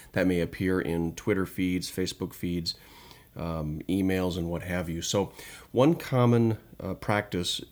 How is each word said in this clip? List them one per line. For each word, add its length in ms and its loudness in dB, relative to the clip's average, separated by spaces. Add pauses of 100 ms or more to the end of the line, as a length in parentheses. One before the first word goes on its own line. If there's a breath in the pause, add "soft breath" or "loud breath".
(120)
that 160 2
may 120 2
appear 400 0
in 360 -2
Twitter 300 0
feeds, 440 -2
Facebook 420 -6
feeds, 440 -4 (600 loud breath)
um, 520 -4
emails, 480 2
and 120 -2
what 140 -4
have 260 -4
you. 140 -4
So 300 -2 (400 loud breath)
one 240 6
common, 640 4 (200)
uh, 160 -6
practice 680 -2 (120)